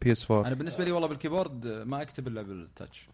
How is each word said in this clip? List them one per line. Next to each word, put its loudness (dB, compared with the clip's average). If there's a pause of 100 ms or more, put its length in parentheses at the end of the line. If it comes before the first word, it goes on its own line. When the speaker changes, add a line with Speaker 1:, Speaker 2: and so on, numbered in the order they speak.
Speaker 1:
بي 6
اس 4
فور؟ 6
Speaker 2:
أنا 0
بالنسبة -2
لي 2
والله 2
بالكيبورد -2
ما -4
أكتب -10
إلا -6
بالتاتش. -14